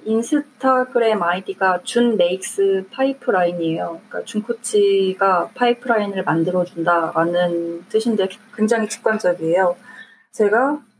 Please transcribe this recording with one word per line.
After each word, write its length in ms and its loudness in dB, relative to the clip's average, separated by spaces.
인스타그램 1200 0
아이디가 600 -2
준 340 2
메이크스 720 0
파이프라인이에요. 1200 -2
그러니까 160 -10
준 180 -6
코치가 1120 0
파이프라인을 720 0
만들어준다라는 1600 0
뜻인데 400 0
굉장히 360 0
직관적이에요. 840 0
제가 500 0